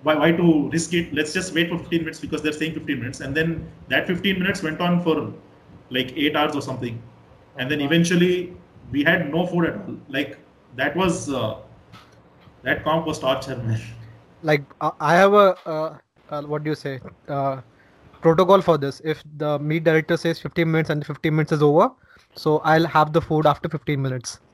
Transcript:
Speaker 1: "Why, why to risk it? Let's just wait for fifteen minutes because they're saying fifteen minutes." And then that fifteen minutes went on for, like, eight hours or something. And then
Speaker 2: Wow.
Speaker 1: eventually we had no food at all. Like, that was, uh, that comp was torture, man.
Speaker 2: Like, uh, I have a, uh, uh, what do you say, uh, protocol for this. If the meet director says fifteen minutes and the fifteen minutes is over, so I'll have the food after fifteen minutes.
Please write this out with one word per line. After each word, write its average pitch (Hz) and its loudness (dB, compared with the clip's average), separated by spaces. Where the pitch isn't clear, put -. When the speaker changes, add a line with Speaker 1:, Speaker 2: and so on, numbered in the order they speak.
Speaker 1:
"Why, 151 2
why 170 6
to 151 4
risk 160 -4
it? 156 -8
Let's 151 -2
just 180 -6
wait 170 0
for 170 -4
fifteen 165 -4
minutes 160 -10
because 151 -8
they're 151 -4
saying 160 -6
fifteen 147 -6
minutes." 117 -10
And 139 -8
then 165 0
that 156 0
fifteen 185 0
minutes 190 -2
went 156 -4
on 175 4
for, 143 0
like, 131 -2
eight 151 0
hours 151 0
or 139 -2
something. 117 -8
And 131 -6
then 147 0
Speaker 2:
Wow. 143 -2
Speaker 1:
eventually 170 4
we 143 0
had 165 0
no 175 0
food 170 0
at 110 -10
all. 101 -12
Like, - -6
that 147 -2
was, 170 -2
uh, 117 -4
that 147 -2
comp 160 0
was 156 -6
torture, 131 -4
man. 113 -4
Speaker 2:
Like, 151 0
uh, 156 0
I 156 2
have 196 6
a, 196 6
uh, 156 -6
uh, 147 -8
what 151 -6
do 156 -2
you 151 0
say, 139 -10
uh, 139 -4
protocol 175 6
for 170 2
this. 139 -6
If 147 -6
the 147 -2
meet 151 -2
director 160 2
says 165 -2
fifteen 160 -2
minutes 160 0
and 151 -2
the 147 -10
fifteen 151 -2
minutes 156 2
is 151 2
over, 156 6
so 151 0
I'll 160 4
have 151 4
the 165 4
food 156 0
after 147 0
fifteen 147 -4
minutes. 127 -6